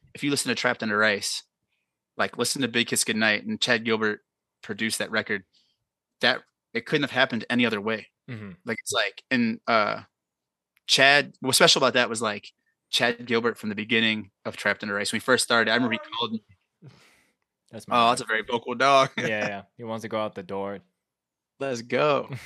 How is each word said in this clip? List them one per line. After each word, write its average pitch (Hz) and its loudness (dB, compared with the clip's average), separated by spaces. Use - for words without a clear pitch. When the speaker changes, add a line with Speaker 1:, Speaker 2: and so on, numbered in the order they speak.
Speaker 1:
if - -12
you 143 -2
listen 135 -2
to 117 -2
Trapped 120 -2
Under 107 0
Ice, 104 -2
like, 101 -2
listen 120 -2
to 120 2
Big 117 0
Kiss - -2
Goodnight, 110 0
and 107 -6
Chad 117 0
Gilbert 110 -2
produced 110 -4
that 95 -6
record, 104 -2
that 123 2
it 113 -6
couldn't 151 0
have 135 -4
happened 127 0
any 123 2
other 107 -2
way. 107 -4
Speaker 2:
Mm-hmm. 107 -12
Speaker 1:
Like, 113 -6
it's - -6
like, 104 -2
and, 117 0
uh, 107 2
Chad, 139 6
what's 131 2
special 165 6
about 123 4
that 123 4
was, 113 -6
like, 104 -4
Chad 120 0
Gilbert 117 0
from 107 -8
the 104 -6
beginning 107 0
of 107 -10
Trapped 104 -2
Under 101 -4
Ice, 104 -4
when 113 -2
we 104 -8
first 123 2
started, 113 2
I 113 4
remember 120 0
he 110 -4
called 113 -6
me. 110 -8
Speaker 2:
That's 110 -18
Speaker 1:
Oh, 123 -2
Speaker 2:
my 117 6
Speaker 1:
that's 127 2
a 113 -10
very 110 -2
vocal 120 -6
dog. 135 4
<laughs> - -20
Speaker 2:
Yeah, 123 -4
yeah. 101 -8
He 120 -16
wants 113 -8
to 110 -10
go 110 -4
out 107 -6
the 98 -10
door. 98 -8
Speaker 1:
Let's 131 -6
go. 127 0